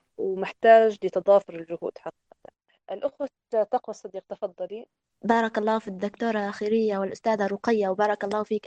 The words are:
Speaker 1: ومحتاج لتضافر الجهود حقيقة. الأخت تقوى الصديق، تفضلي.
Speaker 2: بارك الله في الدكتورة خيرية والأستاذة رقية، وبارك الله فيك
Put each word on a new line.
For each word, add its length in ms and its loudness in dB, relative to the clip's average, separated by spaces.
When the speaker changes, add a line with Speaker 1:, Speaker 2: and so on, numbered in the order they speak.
Speaker 1:
ومحتاج 840 4
لتضافر 520 2
الجهود 420 -10
حقيقة. 560 -18
الأخت 400 -6
تقوى 380 -2
الصديق، 400 -14
تفضلي. 560 -10
Speaker 2:
بارك 340 0
الله 220 0
في 80 -12
الدكتورة 640 -4
خيرية 460 0
والأستاذة 500 -2
رقية، 420 0
وبارك 340 0
الله 200 -2
فيك 240 -4